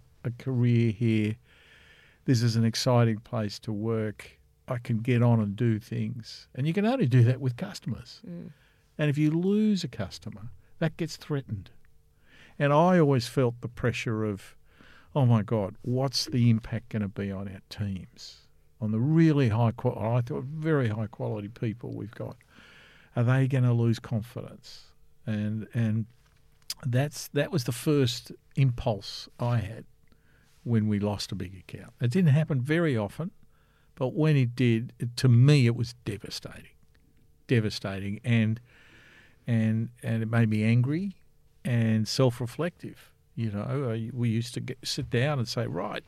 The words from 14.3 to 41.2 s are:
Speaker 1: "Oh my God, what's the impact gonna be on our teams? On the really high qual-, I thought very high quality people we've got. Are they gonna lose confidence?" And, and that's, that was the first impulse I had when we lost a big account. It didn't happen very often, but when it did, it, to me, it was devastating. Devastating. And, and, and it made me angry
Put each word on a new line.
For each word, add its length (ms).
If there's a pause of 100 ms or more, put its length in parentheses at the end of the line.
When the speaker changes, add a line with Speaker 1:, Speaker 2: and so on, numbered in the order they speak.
Speaker 1:
"Oh 100
my 180
God, 380
what's 440
the 240
impact 400
gonna 200
be 220
on 160
our 220
teams? 680 (440)
On 100
the 80
really 500
high 220
qual-, 280
I 220
thought 240
very 420
high 200
quality 420
people 440
we've 220
got. 220 (800)
Are 80
they 240
gonna 260
lose 260
confidence?" 840 (400)
And, 480
and 320 (800)
that's, 440
that 200
was 140
the 80
first 640 (240)
impulse 720 (100)
I 200
had 260 (800)
when 240
we 100
lost 320
a 40
big 220
account. 440
It 100
didn't 200
happen 300
very 360
often, 340 (640)
but 180
when 220
it 180
did, 460
it, 160
to 140
me, 360
it 120
was 260
devastating. 720 (720)
Devastating. 800
And, 340 (880)
and, 440 (100)
and 220
it 60
made 200
me 160
angry 500 (480)